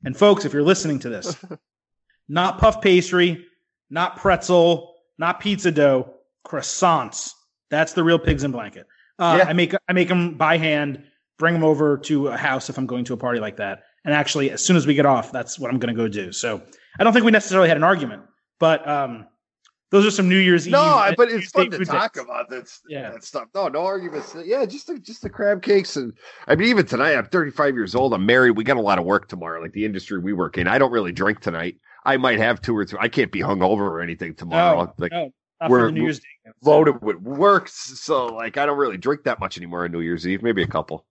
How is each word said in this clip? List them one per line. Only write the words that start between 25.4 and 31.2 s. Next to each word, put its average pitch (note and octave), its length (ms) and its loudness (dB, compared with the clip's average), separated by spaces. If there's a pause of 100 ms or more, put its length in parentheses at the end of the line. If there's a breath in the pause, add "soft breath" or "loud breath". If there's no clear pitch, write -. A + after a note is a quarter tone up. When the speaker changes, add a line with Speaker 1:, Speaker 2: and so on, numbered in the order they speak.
Speaker 2:
cakes. G3 340 2
And A#2+ 160 -8 (340 loud breath)
I D3 80 6
mean, F#3 140 2
even G#3 160 4
tonight, C#3+ 300 0
I'm - 100 -2
thirty-five D3 480 0
years G#2+ 220 -4
old. B2+ 180 2
I'm F#2+ 120 0
married. B2 260 6
We A2 120 0
got B2+ 140 0
a A#2 40 -2
lot G2+ 180 2
of E2+ 60 -4
work G2 220 0
tomorrow, E2+ 320 -12
like E2 140 -14
the G#2 120 -4
industry G2 340 -6
we F#2 120 -6
work F2 280 -4
in. F2 80 0
I A#2 100 2
don't C3+ 140 2
really G#2 200 -2
drink F#2+ 280 -2